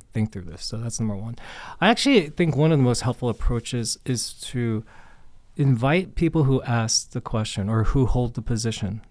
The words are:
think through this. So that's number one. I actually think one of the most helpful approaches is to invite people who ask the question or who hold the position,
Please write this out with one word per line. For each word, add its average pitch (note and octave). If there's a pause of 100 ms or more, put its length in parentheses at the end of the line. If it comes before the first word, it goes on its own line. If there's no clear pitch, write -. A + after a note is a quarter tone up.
(140)
think G#2+
through F#2+
this. E2
So -
that's A#2
number G#2
one. A2+ (460)
I G3
actually A#3
think D#3
one D#3
of D3+
the C3+
most A#2+
helpful B2
approaches A#2
is B2 (200)
to A#2 (720)
invite C#3
people D#3+
who C3
ask A#2
the B2
question G#2+
or A2
who C3
hold A#2+
the A#2
position, G#2+